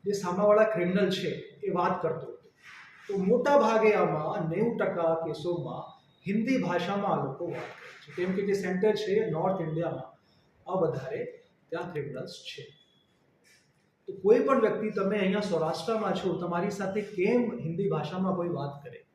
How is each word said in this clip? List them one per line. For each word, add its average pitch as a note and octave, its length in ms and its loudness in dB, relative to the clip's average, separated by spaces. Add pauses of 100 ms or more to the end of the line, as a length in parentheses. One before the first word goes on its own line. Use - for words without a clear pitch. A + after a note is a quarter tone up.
જે G3 80 -2
સામાવાળા G#3 520 4
ક્રિમિનલ F#3 460 2
છે - 220 -2 (320)
એ F#3+ 80 -2
વાત F3 300 0
કરતો - 240 -4
હતો. - 240 -16 (580)
તો G3 100 -2
મોટા A#3+ 400 4
ભાગે A3 360 6
આમાં D#3+ 560 0
નેવું G3+ 280 0
ટકા E3+ 380 0
કેસોમાં D#3 680 -6 (440)
હિન્દી A3+ 300 2
ભાષામાં F#3 640 0
આ C#3+ 60 -2
લોકો F3 200 -6
વાત D3 320 -8
કરે - 120 -18 (160)
છે, - 100 -16
કેમ F#3 200 -2
કે G3 100 -2
જે F#3+ 80 2
સેન્ટર F#3 420 2
છે G3 340 2
નોર્થ F3 320 0
ઇન્ડિયામાં D#3+ 480 -4 (580)
આ - 140 -2
વધારે - 440 -2 (440)
ત્યાં - 220 -6
ક્રિમિનલ્સ D3+ 520 -8
છે. - 200 -14 (1400)
તો F#3+ 60 -10
કોઈ A3+ 260 6
પણ C4 220 4
વ્યક્તિ, G#3+ 300 0
તમે G3+ 280 0
અહીંયા G3 200 2
સૌરાષ્ટ્રમાં F#3 760 -2
છો, F#3 200 -2
તમારી F3 360 -2
સાથે G3 320 -4
કેમ G#3 580 0
હિન્દી E3 300 -2
ભાષામાં F3+ 460 -2
કોઈ F3 140 -2
વાત C#3 340 -6
કરે? A#2+ 320 -18